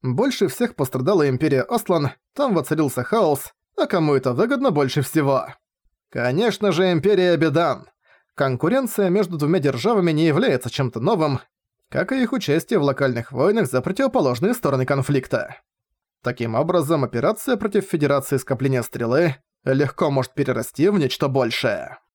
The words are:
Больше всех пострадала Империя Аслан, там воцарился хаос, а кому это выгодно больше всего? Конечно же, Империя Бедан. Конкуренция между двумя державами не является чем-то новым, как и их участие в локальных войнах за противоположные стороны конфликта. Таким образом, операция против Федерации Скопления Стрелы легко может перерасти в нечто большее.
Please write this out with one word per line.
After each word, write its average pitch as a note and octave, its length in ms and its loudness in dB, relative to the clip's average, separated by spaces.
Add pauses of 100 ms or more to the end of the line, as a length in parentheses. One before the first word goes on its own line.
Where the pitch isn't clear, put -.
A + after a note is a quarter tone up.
Больше F#3+ 460 0
всех - 280 -4
пострадала C#3+ 540 0
Империя C3+ 320 2
Аслан, E3 500 -2 (220)
там C4 220 0
воцарился D3+ 480 -2
хаос, E3+ 500 0 (240)
а E4 100 0
кому D#3 280 2
это B2+ 180 0
выгодно B3 380 0
больше C#3+ 300 0
всего? C3+ 460 0 (640)
Конечно F3+ 640 0
же, F3+ 200 2
Империя F3+ 460 2
Бедан. D#3 520 0 (460)
Конкуренция F#3 760 0
между F3+ 280 0
двумя D3+ 220 2
державами E3 520 0
не D#3 140 2
является D#3 460 0
чем-то B2 280 -4
новым, D#3 400 0 (500)
как E3 220 -4
и C4 120 0
их A#3 100 -2
участие G3 460 0
в D3 40 0
локальных C3 480 0
войнах E3+ 360 2
за B2+ 140 0
противоположные F#3+ 720 0
стороны C3 320 0
конфликта. C#3 720 0 (680)
Таким A#2 320 -4
образом, D#3 480 0
операция G3 540 -2
против G#3 280 -2
Федерации C#3+ 520 0
Скопления C3 440 -2
Стрелы B2 540 0 (300)
легко C#3 440 0
может C3+ 240 -2
перерасти C3 560 -2
в G#3 80 2
нечто C#3+ 300 0
большее. A#2+ 720 -2 (160)